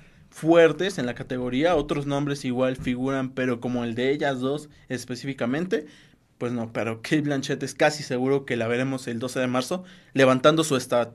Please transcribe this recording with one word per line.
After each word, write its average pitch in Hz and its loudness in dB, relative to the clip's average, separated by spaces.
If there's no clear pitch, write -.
fuertes 165 4
en 135 -2
la 120 -4
categoría. 127 0
Otros 151 0
nombres 143 -2
igual 127 0
figuran, 131 -4
pero 127 -2
como 123 -4
el 117 -4
de 120 0
ellas 143 -2
dos 135 -4
específicamente, 135 -4
pues 123 -4
no, 113 -6
pero 113 -4
Cate 156 0
Blanchett 143 -2
es 131 -8
casi 151 2
seguro 135 0
que 127 -2
la 113 0
veremos 127 -2
el 117 -6
doce 127 -4
de 127 0
marzo 127 -2
levantando 135 6
su 156 0
esta-, 120 0